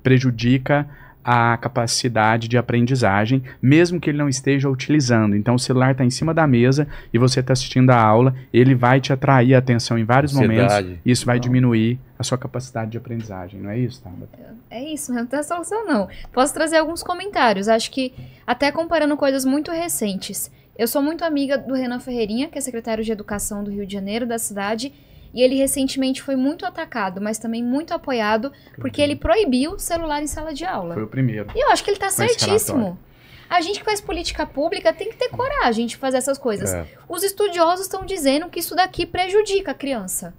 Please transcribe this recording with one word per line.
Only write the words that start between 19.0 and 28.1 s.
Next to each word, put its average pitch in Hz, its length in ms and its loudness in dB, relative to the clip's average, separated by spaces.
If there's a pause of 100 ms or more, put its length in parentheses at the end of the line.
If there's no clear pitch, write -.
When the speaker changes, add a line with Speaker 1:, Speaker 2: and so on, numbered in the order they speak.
Speaker 4:
coisas 269 280 0
muito 294 280 0
recentes. 226 760 -6 (300)
Eu 226 80 0
sou 277 160 0
muito 311 220 -4
amiga 277 340 -2
do 254 160 -6
Renan 247 240 -4
Ferreirinha, 240 480 -4
que 320 100 -12
é 285 40 -6
secretário 226 420 -6
de 220 80 -4
Educação 208 540 -6
do 202 80 -8
Rio 202 120 -6
de 190 80 -12
Janeiro, 202 360 -6
da 233 100 -4
cidade, 220 540 -6 (420)
e 226 80 2
ele 262 140 4
recentemente 269 680 0
foi 269 140 -4
muito 285 280 -2
atacado, 240 560 -6
mas 214 180 -4
também 226 240 -6
muito 277 300 -2
apoiado, 226 580 -2 (300)